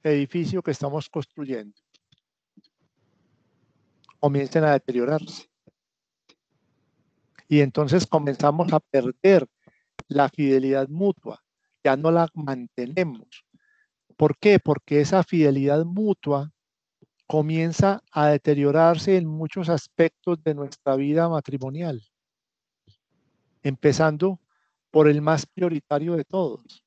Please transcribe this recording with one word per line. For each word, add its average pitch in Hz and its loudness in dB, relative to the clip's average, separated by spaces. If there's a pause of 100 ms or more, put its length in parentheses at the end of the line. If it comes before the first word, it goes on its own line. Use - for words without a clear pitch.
edificio 156 -2
que 160 -6
estamos 143 -6
construyendo 131 -12 (2500)
comiencen 143 0
a 147 4
deteriorarse. 131 -4 (2000)
Y 147 4
entonces 147 0
comenzamos 147 0
a 156 2
perder 135 2 (600)
la 139 0
fidelidad 135 0
mutua, 156 -6 (400)
ya 135 2
no 156 0
la 170 2
mantenemos. 131 -8 (720)
¿Por 151 2
qué? 208 4
Porque 147 0
esa 180 0
fidelidad 143 0
mutua 170 -4 (720)
comienza 160 0 (100)
a 151 2
deteriorarse 156 2
en 170 0
muchos 160 -8
aspectos 165 -2
de 156 -2
nuestra 139 -4
vida 151 0
matrimonial, 139 -8 (1600)
empezando 156 0 (500)
por 151 6
el 147 4
más 151 -2
prioritario 165 -4
de 143 -4
todos. 151 -8